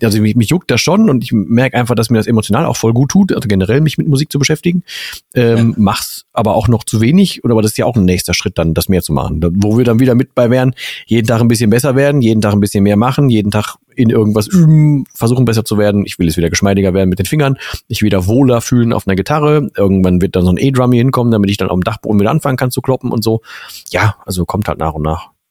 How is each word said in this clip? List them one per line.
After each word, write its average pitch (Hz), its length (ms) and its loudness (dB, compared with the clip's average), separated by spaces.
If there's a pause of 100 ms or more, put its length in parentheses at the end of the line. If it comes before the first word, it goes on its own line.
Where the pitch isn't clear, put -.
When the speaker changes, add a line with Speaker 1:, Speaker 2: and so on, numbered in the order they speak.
Speaker 1:
also 107 180 0
mich, 107 140 0
mich 117 140 2
juckt - 200 -2
das 120 120 0
schon 202 280 2
und 123 140 0
ich - 80 -10
merk 117 420 0
einfach, 120 220 0
dass 113 140 -2
mir 117 80 2
das 104 100 0
emotional 113 380 0
auch 117 100 -2
voll 113 180 0
gut 131 180 0
tut, 190 220 2
also - 140 -4
generell 101 320 0
mich 156 180 -2
mit 160 120 -2
Musik 143 200 0
zu 147 100 -4
beschäftigen. 170 440 -2 (500)
Ähm, 117 360 2
Speaker 2:
Ja. - 80 0
Speaker 1:
mach's - 560 -2
aber 107 220 0
auch 117 120 0
noch 117 160 2
zu - 160 -2
wenig, 170 460 2
oder, 120 80 0
aber 110 80 2
das 107 100 0
ist - 60 -10
ja 113 80 0
auch 120 100 -2
ein 98 100 2
nächster 90 280 0
Schritt - 240 -6
dann, 82 160 0
das 82 160 -2
mehr 90 120 2
zu - 120 -6
machen. 67 260 -4
Da, 85 140 0
wo 104 240 0
wir 127 80 2
dann 117 160 2
wieder 127 140 2
mit 131 200 -2
bei 120 140 2
wären, 127 240 2 (320)
jeden 110 220 0
Tag 117 120 0
ein 117 80 4
bisschen 117 220 2
besser 123 260 2
werden, 143 260 2
jeden 110 200 2
Tag 104 120 0
ein 101 60 2
bisschen 101 240 0
mehr 101 140 2
machen, 131 320 2
jeden 104 220 0
Tag - 240 -4 (200)
in 117 140 2
irgendwas 107 380 0
üben, 156 560 4 (100)
versuchen 123 320 0
besser 110 200 0
zu 107 120 -2
werden. 104 280 2
Ich - 140 -12
will 87 100 0
es 78 80 -4
wieder 85 120 0
geschmeidiger 98 440 0
werden 95 160 2
mit 92 100 -2
den 92 60 -2
Fingern, 139 320 -2 (320)
mich 110 120 -6
wieder 95 260 0
wohler 120 340 2
fühlen 117 320 0
auf - 120 -4
einer 95 120 0
Gitarre. 151 580 0
Irgendwann 92 460 2
wird 95 160 -2
dann 90 80 2
so 90 60 4
ein 90 60 0
E-Drum 127 360 2
hier 120 80 2
hinkommen, 120 300 0
damit 101 200 2
ich 101 60 -4
dann 95 120 -4
am 90 120 -2
Dachboden 107 400 -2
wieder 107 100 0
anfangen 143 260 -2
kann 127 140 -2
zu 127 100 -6
kloppen 127 300 -4
und 113 140 -4
so. 113 160 0 (480)
Ja, 101 260 -2 (100)
also 90 200 -4
kommt 101 240 -4
halt 76 100 -4
nach 78 140 -4
und 78 100 -8
nach. 78 240 -4 (240)